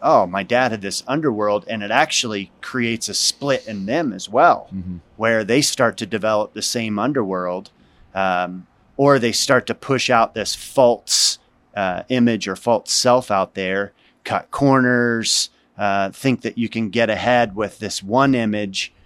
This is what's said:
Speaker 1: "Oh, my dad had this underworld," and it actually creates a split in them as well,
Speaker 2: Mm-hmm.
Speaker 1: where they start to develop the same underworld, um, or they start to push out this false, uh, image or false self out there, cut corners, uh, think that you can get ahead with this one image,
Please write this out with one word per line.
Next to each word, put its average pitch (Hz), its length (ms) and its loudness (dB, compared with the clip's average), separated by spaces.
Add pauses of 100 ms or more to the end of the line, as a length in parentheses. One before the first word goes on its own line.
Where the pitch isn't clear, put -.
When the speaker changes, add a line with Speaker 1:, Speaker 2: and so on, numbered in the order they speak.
Speaker 1:
"Oh, 120 240 4
my 95 160 -4
dad 120 280 0
had 107 120 -6
this 95 260 -8
underworld," 107 600 0
and 107 140 -6
it 101 80 -8
actually 117 720 0
creates 117 480 -4
a 98 60 -8
split - 520 -2
in 101 200 -8
them 135 260 -2
as 95 160 -12
well, 131 460 4
Speaker 2:
Mm-hmm. 90 220 -8 (200)
Speaker 1:
where 113 280 0
they 123 180 2
start 117 340 0
to 113 100 -8
develop 107 460 -2
the 107 100 -12
same 110 360 -4
underworld, 98 720 -4 (440)
um, 90 520 -2 (320)
or 139 200 6
they 113 140 0
start 123 360 2
to 113 60 -6
push - 360 -2
out 113 240 4
this 104 200 -4
false, - 840 0 (360)
uh, 92 360 -4
image 120 360 2
or 98 80 -4
false - 380 -2
self 123 380 2
out 95 240 0
there, 95 380 -4 (320)
cut - 260 -4
corners, 123 1000 2 (300)
uh, 98 320 0
think 127 320 -2
that 120 160 -6
you 113 100 -2
can 113 220 -4
get 113 180 2
ahead 107 480 2
with 104 220 -4
this 101 240 -8
one 131 320 2
image, 104 580 -4 (140)